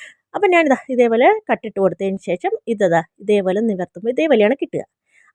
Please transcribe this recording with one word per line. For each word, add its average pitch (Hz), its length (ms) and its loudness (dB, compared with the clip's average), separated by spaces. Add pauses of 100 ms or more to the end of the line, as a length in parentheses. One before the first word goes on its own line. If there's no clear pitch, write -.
(360)
അപ്പോൾ 392 180 0
ഞാനിതാ 311 240 2 (160)
ഇതേപോലെ 240 360 4 (200)
കട്ടിട്ട് 214 340 -6
കൊടുത്തതിന് 190 460 -2
ശേഷം 254 240 -4 (200)
ഇതാ 180 280 2 (220)
ഇതേപോലെ 196 380 0 (100)
നിവർത്തുമ്പോൾ 185 440 -6
ഇതേപോലെയാണ് 262 460 2
കിട്ടുക. - 220 -6 (520)